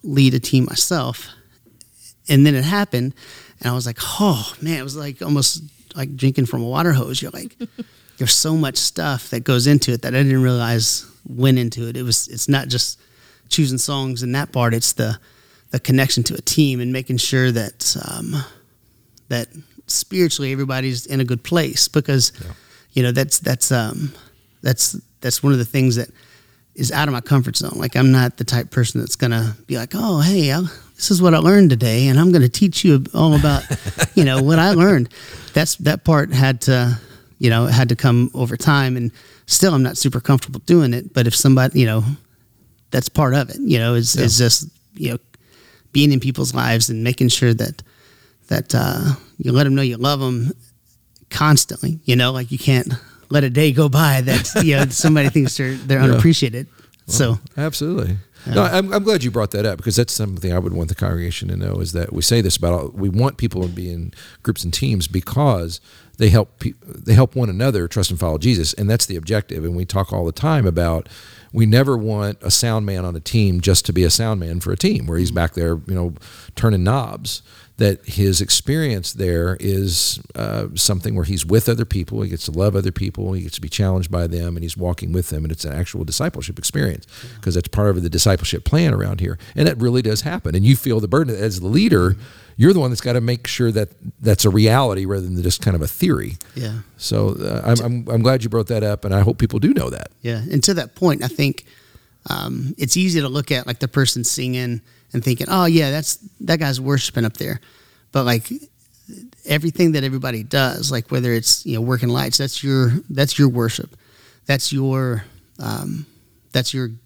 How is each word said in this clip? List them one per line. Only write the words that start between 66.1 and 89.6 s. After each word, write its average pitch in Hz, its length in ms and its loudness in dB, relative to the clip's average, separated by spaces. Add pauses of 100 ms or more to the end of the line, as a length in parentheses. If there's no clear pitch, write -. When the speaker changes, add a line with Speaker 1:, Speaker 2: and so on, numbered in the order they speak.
Speaker 2:
they 110 140 6
help - 300 2
pe-, - 120 -6 (140)
they - 280 0
help 127 220 6
one 120 140 0
another 101 380 -2
trust - 220 -2
and 90 80 -4
follow 80 200 -2
Jesus, 85 360 0
and 101 140 -2
that's 113 180 2
the 95 100 -8
objective. 82 480 -4
And 87 120 -4
we 90 80 -2
talk 95 280 -2
all 95 120 -2
the 80 80 -2
time 143 340 0
about 82 420 0 (440)
we 113 140 4
never 127 300 4
want 104 460 -4
a - 80 -2
sound 110 360 0
man 92 180 -4
on 85 120 -4
a 78 40 -8
team 98 400 2
just 90 260 2
to - 60 -2
be 90 120 4
a 82 60 4
sound 110 300 -2
man 85 200 -6
for 92 120 -4
a 92 40 -2
team - 300 0
where 82 120 -2
he's 90 120 0
Speaker 1:
Mm-hmm. 117 40 -8
Speaker 2:
back 85 200 0
there, 82 320 -2
you 98 80 -4
know, 87 200 -2 (400)
turning 104 300 2
knobs. 98 580 -4 (360)
That 101 280 2
his 98 340 0
experience 131 720 -2
there 90 480 -2
is, 98 580 -2 (160)
uh, 53 400 -6
something 92 400 -2
where 90 100 0
he's 82 220 -4
with 107 220 2
other 117 160 0
people, 110 380 -4
he 98 60 -4
gets 87 180 -8
to - 40 -8
love 95 240 0
other 95 160 0
people, 95 440 -6
he 92 80 -4
gets 82 120 -10
to - 60 -10
be 82 80 -10
challenged 92 420 -2
by 87 160 -2
them, 85 300 -4
and 85 80 -6
he's 80 120 -8
walking 87 360 -4
with 87 160 -2
them, 78 160 -4
and 80 80 -4
it's 80 120 -8
an 73 80 -8
actual 85 300 -6
discipleship 82 560 -6
experience, - 480 -4 (160)
Speaker 1:
Yeah. - 60 -18 (120)
Speaker 2:
'cause 87 140 -2
that's 87 140 -2
part 104 280 2
of 90 60 -2
the 85 80 -2
discipleship 85 540 0
plan 156 280 2
around 98 280 -2
here. 90 180 -4 (160)
And 151 140 2